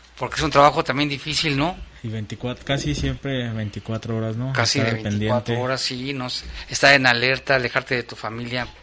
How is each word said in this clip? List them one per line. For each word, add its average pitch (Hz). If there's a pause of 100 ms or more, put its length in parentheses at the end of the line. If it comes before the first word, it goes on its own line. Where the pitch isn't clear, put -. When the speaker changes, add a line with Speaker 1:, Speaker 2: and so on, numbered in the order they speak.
(180)
Speaker 1:
porque 123
es 135
un 151
trabajo 147
también 143
difícil, 143
¿no? 165 (260)
Speaker 2:
Y 117
veinticuatro, 110
casi 147
siempre 131
veinticuatro 110
horas, 110
¿no? 127
Speaker 1:
Casi 120
Speaker 2:
Estar 113
Speaker 1:
de 110
veinticuatro 107
Speaker 2:
pendiente. 120
Speaker 1:
horas, 127
sí, 131
no 127
sé, - (260)
estar 139
en 135
alerta, 127
alejarte 127
de 120
tu 117
familia 117 (160)